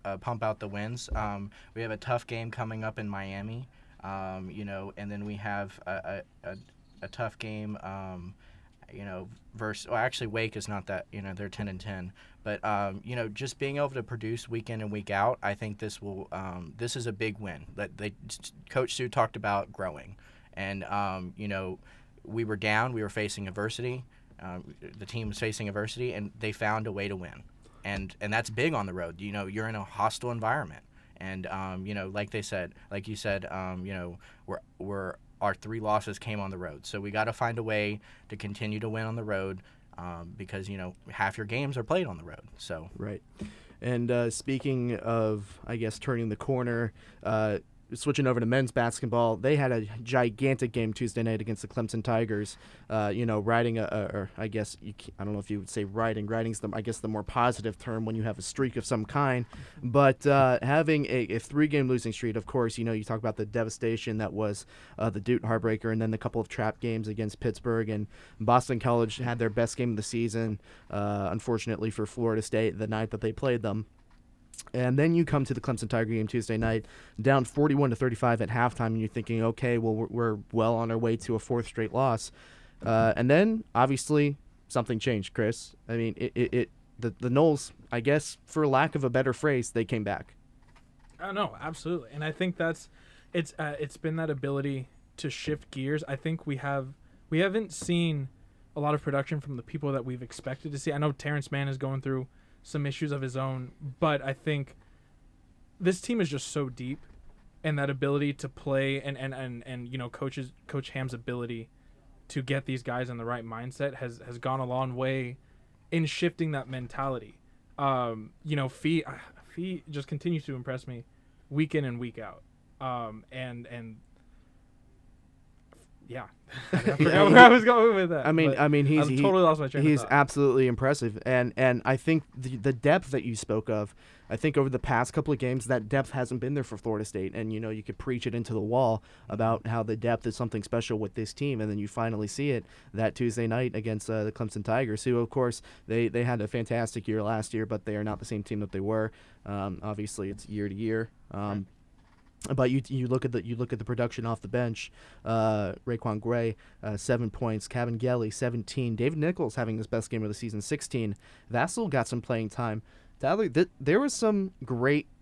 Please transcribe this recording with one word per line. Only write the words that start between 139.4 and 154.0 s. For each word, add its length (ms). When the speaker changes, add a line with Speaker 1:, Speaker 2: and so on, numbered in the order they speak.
Speaker 2:
how 160
the 140
depth 300
is 100
something 260
special 360
with 160
this 180
team, 280
and 100
then 80
you 100
finally 380
see 240
it 140
that 200
Tuesday 320
night 280
against, 340
uh, 160
the 80
Clemson 320
Tigers, 400
who, 140
of 120
course, 320
they, 220
they 160
had 160
a 80
fantastic 600
year 140
last 320
year, 120
but 180
they 120
are 80
not 160
the 40
same 180
team 180
that 120
they 80
were. 300
Um, 380
obviously, 480
it's 180
year 200
to 60
year. 360
Um, 340
Speaker 3:
Right. 80
Speaker 2:
but 140
you, 180
you 180
look 180
at 80
the, 120
you 120
look 160
at 60
the 60
production 420